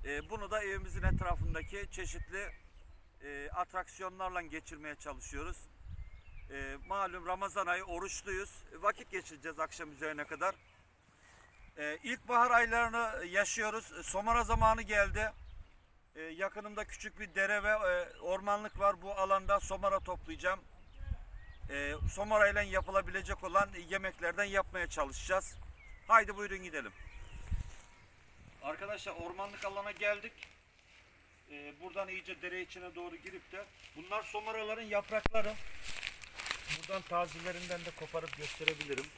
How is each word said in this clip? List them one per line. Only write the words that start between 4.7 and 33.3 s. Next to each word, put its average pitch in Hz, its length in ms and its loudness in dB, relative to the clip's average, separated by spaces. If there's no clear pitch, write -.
çalışıyoruz. 147 640 -6
Ee, 139 260 -6
malum 185 380 0
Ramazan 190 400 0
ayı, 175 180 2
oruçluyuz. 190 800 -4
E, 160 80 -12
vakit 214 300 2
geçireceğiz 160 480 -6
akşam 156 320 -4
üzerine 147 320 -4
kadar. 160 320 0
Ee, 151 260 -2
ilkbahar 240 480 4
aylarını 233 760 4
yaşıyoruz. 214 760 0
E, 165 40 -8
somara 226 400 4
zamanı 226 380 6
geldi. 208 500 4
E, 156 60 -10
yakınımda 196 640 -4
küçük - 340 -12
bir 202 160 -10
dere 196 280 4
ve, 208 60 4
e, 180 500 4
ormanlık 202 600 0
var. 196 220 6
Bu 196 100 -6
alanda 196 480 4
somara 190 400 2
toplayacağım. 180 600 -2
E, 143 240 -2
somara 208 380 8
ile 208 120 4
yapılabilecek 190 840 2
olan 190 260 6
yemeklerden 175 540 0
yapmaya 185 440 2
çalışacağız. 160 680 0
Haydi 214 280 8
buyurun 196 280 -4
gidelim. 147 280 -6
Arkadaşlar 190 520 -6
ormanlık 190 500 -8
alana 202 260 -4
geldik. 208 420 0
E, 147 300 -12
buradan 185 260 -4
iyice 185 340 -8
dere 180 200 -4
içine 180 340 -10
doğru 175 200 -8
girip - 360 -10